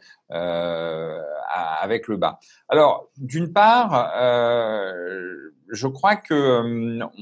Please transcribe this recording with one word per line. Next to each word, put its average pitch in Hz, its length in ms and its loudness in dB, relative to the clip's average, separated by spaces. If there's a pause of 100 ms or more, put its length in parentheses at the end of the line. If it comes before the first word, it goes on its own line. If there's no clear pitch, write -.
(320)
euh, 85 880 -4 (280)
à, 82 340 -4
avec 110 260 -2
le 107 80 -4
bas. 85 220 -2 (300)
Alors, 139 480 4
d'une 147 360 -6
part, 202 640 4
euh, 117 760 2 (800)
je 113 160 -4
crois 180 300 2
que, 185 180 -2
euh, 117 680 2 (180)